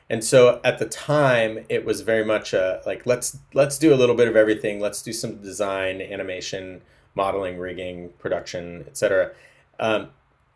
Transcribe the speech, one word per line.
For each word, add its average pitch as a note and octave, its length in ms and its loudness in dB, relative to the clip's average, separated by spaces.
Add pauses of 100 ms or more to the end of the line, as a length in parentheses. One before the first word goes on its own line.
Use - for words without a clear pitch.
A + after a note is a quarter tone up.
And A2+ 140 -4
so B2 400 6
at B2 160 0
the A2 80 -4
time, A#2+ 840 2
it A#2 160 -2
was G2+ 180 -4
very A2 220 0
much G#2+ 280 -2
a, F#2 340 0
like, F#2+ 200 -6
let's, - 320 -2 (160)
let's C#3 240 2
do D#3 140 6
a C3+ 40 8
little B2 180 4
bit A#2 140 4
of G#2+ 80 0
everything. G#2+ 420 4
Let's G2+ 240 -4
do A#2 100 -10
some G#2 300 -8
design, F#2+ 580 -4
animation, F#2 840 -10 (320)
modeling, F#2+ 440 -2
rigging, F2+ 600 -10
production, F2 680 -8
et - 100 -18
cetera. F#2+ 360 2 (480)
Um, A2 300 -2 (460)